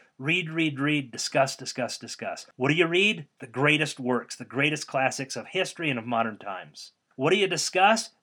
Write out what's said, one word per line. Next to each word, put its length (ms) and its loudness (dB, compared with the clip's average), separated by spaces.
Read, 300 -2
read, 300 0
read, 300 0
discuss, 460 0
discuss, 420 -6
discuss. 480 -10
What 100 2
do 80 4
you 100 6
read? 400 2
The 80 -12
greatest 520 2
works, 360 -2
the 100 -14
greatest 420 -2
classics 500 -2
of 100 -10
history 420 -4
and 80 -2
of 80 -6
modern 320 0
times. 540 -12
What 160 0
do 60 6
you 100 2
discuss? 640 2